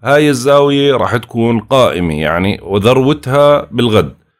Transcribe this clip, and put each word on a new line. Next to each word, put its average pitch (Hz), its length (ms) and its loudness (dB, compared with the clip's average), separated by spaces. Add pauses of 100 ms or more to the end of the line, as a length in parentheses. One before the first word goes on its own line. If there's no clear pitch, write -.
هاي 147 260 2
الزاوية 143 680 2
راح 101 220 -2
تكون 117 420 -2
قائمة 87 640 -2
يعني، 87 420 -2
وذروتها 131 1080 0
بالغد. 107 420 0 (260)